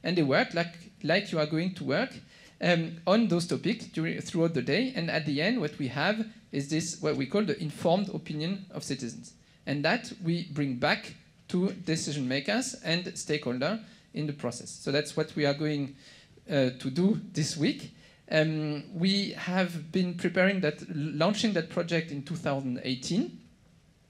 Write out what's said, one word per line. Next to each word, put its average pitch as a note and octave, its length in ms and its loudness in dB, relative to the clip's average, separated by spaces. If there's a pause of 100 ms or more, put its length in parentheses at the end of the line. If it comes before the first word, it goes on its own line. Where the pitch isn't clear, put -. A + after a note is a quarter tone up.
and F3 140 0
they E3+ 60 4
work D3+ 320 4
like, E3+ 180 -2 (300)
like F#3 300 2
you E3 60 0
are D3+ 80 2
going E3 280 0
to D3+ 100 -8
work, E3 260 0 (500)
um, E3+ 360 2 (100)
on G#3+ 220 6
those E3+ 180 2
topics - 400 -2
during, E3 340 -2
throughout E3+ 320 2
the - 100 0
day. G#3 320 2
And E3+ 160 -2
at D#3 160 0
the C#3+ 140 0
end, A3 200 2
what D3+ 180 -4
we C#3 100 -2
have F#3+ 380 0 (240)
is C#3+ 180 -2
this, D#3 320 -2
what D3+ 160 0
we - 80 0
call G#3 200 0
the D#3+ 180 -2
informed E3 500 2
opinion E3 600 -4
of D3 100 -8
citizens. A#2 500 -8 (340)
And C#3+ 180 -2
that A3 280 0 (100)
we E3+ 300 0
bring C#3 220 -2
back D3 400 0 (340)
to F#3+ 240 0
decision D#3 540 -2
makers C#3+ 480 0 (100)
and F3 220 0
stakeholders D3 760 -2 (340)
in D3+ 120 -2
the D3 60 -4
process. - 380 -6
So - 200 -6
that's D3 260 0
what D#3 200 -2
we D3 100 2
are C#3+ 80 4
going, D3 400 -2 (560)
uh, C3+ 280 4
to C3+ 120 -4
do F#3 300 4 (120)
this D3+ 240 0
week. E3 380 0 (360)
Um, D#3 640 0
we G3 440 2
have F3+ 560 -2
been F3+ 220 2
preparing F#3 460 4
that, D3+ 220 0 (120)
launching D#3+ 580 2
that E3+ 180 0
project E3 400 0
in C#3+ 140 -6
two E3 120 -6
thousand C3+ 460 -2
eighteen, E3 580 0 (680)